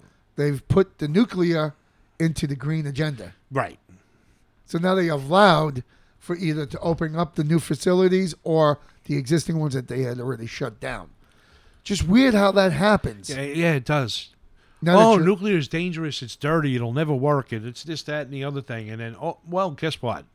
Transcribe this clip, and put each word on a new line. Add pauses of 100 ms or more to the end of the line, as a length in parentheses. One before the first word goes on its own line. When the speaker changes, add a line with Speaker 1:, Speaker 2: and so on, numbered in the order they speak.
(360)
Speaker 1:
they've
put
the
nuclear (440)
into
the
green
agenda. (180)
Speaker 2:
Right. (880)
Speaker 1:
So
now
they
allowed (360)
for
either
to
open
up
the
new
facilities (100)
or (280)
the
existing
ones
that
they
had
already
shut
down. (720)
Just
weird
how
that
happens.
Speaker 2:
Yeah,
yeah,
it
does. (540)
Speaker 1:
Now
that
Speaker 2:
"Oh,
Speaker 1:
you're
Speaker 2:
nuclear
is
dangerous.
It's
dirty.
It'll
never
work.
And
it's
this,
that,
and
the
other
thing."
And
then,
oh, (100)
well,
guess
what? (100)